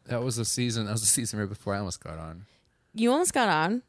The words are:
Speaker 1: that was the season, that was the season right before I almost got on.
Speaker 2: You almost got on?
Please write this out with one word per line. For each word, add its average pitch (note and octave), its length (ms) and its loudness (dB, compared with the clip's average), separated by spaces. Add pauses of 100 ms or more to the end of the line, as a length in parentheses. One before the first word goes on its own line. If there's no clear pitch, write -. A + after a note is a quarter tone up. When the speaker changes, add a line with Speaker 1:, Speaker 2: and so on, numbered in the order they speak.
Speaker 1:
that A#2+ 160 -2
was B2 140 0
the A#2 100 -2
season, A#2 400 0
that G#2 60 -2
was A2 100 0
the G#2+ 60 2
season A2+ 320 2
right G2+ 100 0
before G2+ 240 -4
I G2 60 0
almost F#2+ 240 -6
got D#2+ 160 -10
on. E2 260 -12 (480)
Speaker 2:
You A#3 180 2
almost E4 220 2
got A#3+ 160 2
on? F3 400 2